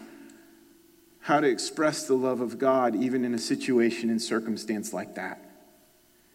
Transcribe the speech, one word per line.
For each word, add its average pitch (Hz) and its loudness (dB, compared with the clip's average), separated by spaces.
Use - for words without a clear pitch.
how 151 2
to 151 4
express 151 0
the 135 4
love 127 0
of 117 -4
God, 131 2
even 127 0
in 120 -2
a 117 -2
situation 117 2
and 113 0
circumstance 110 -4
like - -8
that. 92 -10